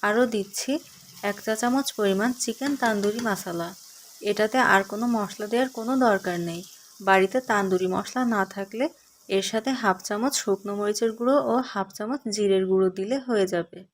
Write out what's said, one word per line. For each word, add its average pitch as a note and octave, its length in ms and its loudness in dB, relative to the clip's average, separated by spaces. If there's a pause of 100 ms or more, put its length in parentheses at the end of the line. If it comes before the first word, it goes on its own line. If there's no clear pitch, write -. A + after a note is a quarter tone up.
আরও G#3 240 2
দিচ্ছি A3 460 -4 (500)
এক G3+ 200 -2
চা A3 140 -2
চামচ B3+ 360 0
পরিমাণ G3+ 400 2
চিকেন B3 440 -4
তান্দুরি G#3+ 440 0
মশলা। F3 480 -4 (520)
এটাতে G#3+ 440 0
আর G3 200 6
কোনো G#3 220 -6
মশলা G#3+ 400 -2
দেওয়ার A#3+ 260 0
কোনো A#3 280 -4
দরকার F#3+ 400 2
নেই। E3+ 220 -6 (380)
বাড়িতে F#3+ 400 4
তান্দুরি F#3+ 480 0
মশলা G3 360 -2
না A3 220 0
থাকলে G3 380 -6 (440)
এর G3 160 0
সাথে A3 280 -4
হাফ A3 300 0
চামচ G#3 320 -2
শুকনো G3+ 400 -2
মরিচের G#3 380 0
গুঁড়ো A#3+ 240 2 (100)
ও A3+ 160 2
হাফ G3 320 -4
চামচ A#3+ 340 -6
জিরের G3 380 2
গুঁড়ো F#3+ 240 4
দিলে G3 280 -4
হয়ে A#3+ 280 0
যাবে। F3 320 -4 (160)